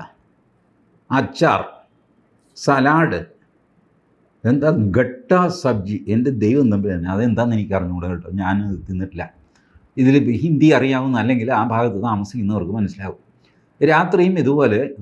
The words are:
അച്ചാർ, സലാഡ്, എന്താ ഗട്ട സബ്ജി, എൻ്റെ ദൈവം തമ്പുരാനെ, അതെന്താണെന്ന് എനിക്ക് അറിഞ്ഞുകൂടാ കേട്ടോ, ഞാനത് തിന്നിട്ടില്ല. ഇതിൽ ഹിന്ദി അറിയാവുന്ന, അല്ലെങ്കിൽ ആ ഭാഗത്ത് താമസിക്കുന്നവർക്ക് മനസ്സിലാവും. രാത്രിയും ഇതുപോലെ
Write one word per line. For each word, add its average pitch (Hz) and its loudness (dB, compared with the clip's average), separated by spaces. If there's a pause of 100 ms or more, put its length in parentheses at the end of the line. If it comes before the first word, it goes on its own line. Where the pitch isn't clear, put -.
(1120)
അച്ചാർ, 123 0 (920)
സലാഡ്, 139 2 (1200)
എന്താ 139 2
ഗട്ട 156 0
സബ്ജി, 117 -4
എൻ്റെ 113 0
ദൈവം 107 2
തമ്പുരാനെ, 95 -2
അതെന്താണെന്ന് 117 0
എനിക്ക് 101 -2
അറിഞ്ഞുകൂടാ 90 -2
കേട്ടോ, 87 -6
ഞാനത് 98 -2 (100)
തിന്നിട്ടില്ല. 92 -8 (640)
ഇതിൽ 131 4
ഹിന്ദി 151 2
അറിയാവുന്ന, 131 2
അല്ലെങ്കിൽ 117 0
ആ 110 0
ഭാഗത്ത് 113 -2
താമസിക്കുന്നവർക്ക് 101 -4
മനസ്സിലാവും. 98 -6 (680)
രാത്രിയും 180 2
ഇതുപോലെ 135 0 (120)